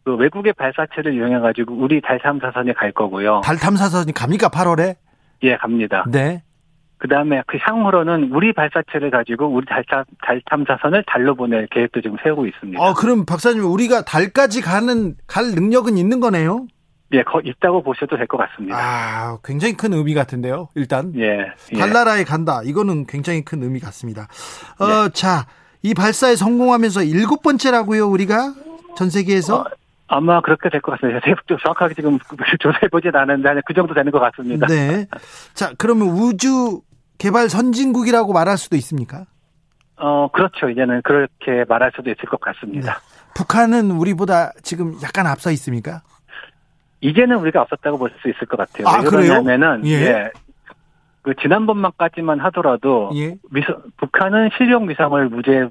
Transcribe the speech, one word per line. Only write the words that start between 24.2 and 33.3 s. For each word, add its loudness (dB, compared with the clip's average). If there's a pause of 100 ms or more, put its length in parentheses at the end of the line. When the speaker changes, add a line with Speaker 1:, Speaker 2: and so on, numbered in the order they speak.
Speaker 2:
어, 4
Speaker 1:
예. 0
Speaker 2:
자, 0 (360)
이 0
발사에 2
성공하면서 2
일곱 2
번째라고요, 2
우리가? 0 (420)
전 0
세계에서? 0
Speaker 1:
어, -6 (440)
아마 4
그렇게 0
될 -2
것 -6
같습니다. -2
제가 2 (260)
정확하게 0
지금 0 (220)
<laughs> 0
조사해보진 0
않았는데 2